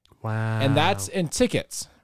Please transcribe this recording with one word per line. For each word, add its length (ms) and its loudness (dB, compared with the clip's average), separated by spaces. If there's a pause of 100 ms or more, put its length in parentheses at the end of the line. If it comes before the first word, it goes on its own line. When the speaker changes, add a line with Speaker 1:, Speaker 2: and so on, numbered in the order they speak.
(220)
Speaker 1:
Wow. 400 -2
Speaker 2:
And 140 4
that's 340 2
in 180 -2
tickets, 600 -2 (160)